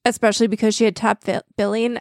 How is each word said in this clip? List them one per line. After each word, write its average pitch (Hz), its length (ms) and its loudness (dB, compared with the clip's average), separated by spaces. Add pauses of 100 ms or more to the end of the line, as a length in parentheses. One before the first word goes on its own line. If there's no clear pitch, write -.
especially 226 420 2
because 214 260 0
she 226 120 2
had 208 100 0
top - 280 -2
fi-, - 180 -4 (160)
billing, 226 440 -2